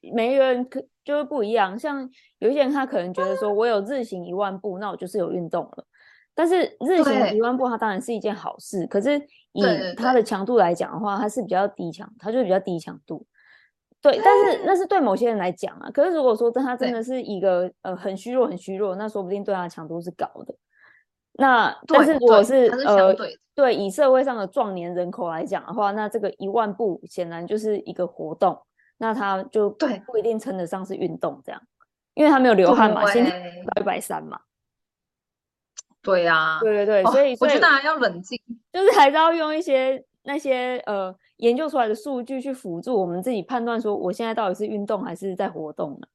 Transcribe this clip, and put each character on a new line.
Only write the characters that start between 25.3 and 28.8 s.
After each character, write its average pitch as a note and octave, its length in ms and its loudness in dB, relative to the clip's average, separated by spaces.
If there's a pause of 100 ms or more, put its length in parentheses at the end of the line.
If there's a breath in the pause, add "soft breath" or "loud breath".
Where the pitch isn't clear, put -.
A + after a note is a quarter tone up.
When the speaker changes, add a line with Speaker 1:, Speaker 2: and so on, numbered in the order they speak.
Speaker 1:
讲 F#3+ 220 -6
的 - 80 -12
话， G#3 160 0
那 G#3+ 180 -4
这 A3+ 100 -6
个 G3+ 200 -4
一 F#3+ 100 -8
万 G#3 240 0
步 G3 320 -4
显 F3 240 -8
然 E3+ 180 -10
就 G#3+ 120 -4
是 G#3+ 220 -4
一 - 120 -14
个 F3+ 140 -4
活 D#3+ 280 -10
动， F3+ 240 2 (380)